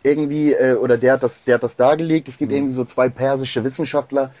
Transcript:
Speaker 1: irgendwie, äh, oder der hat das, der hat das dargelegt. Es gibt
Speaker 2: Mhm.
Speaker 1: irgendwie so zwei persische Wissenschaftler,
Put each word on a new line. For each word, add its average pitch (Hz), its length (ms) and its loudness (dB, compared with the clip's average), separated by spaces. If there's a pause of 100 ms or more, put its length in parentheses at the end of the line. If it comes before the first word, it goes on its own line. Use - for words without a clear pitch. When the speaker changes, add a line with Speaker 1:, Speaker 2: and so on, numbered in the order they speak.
Speaker 1:
irgendwie, 147 500 0
äh, 127 220 2
oder 120 220 2
der 127 180 4
hat 135 80 -2
das, - 220 -4
der 123 120 4
hat 113 80 -4
das 117 120 -8
dargelegt. 156 520 2
Es 127 100 -18
gibt 135 140 -4
Speaker 2:
Mhm. 139 60 0
Speaker 1:
irgendwie 139 160 -2
so 127 100 -4
zwei 131 240 0
persische 131 560 -4
Wissenschaftler, 135 640 -4 (100)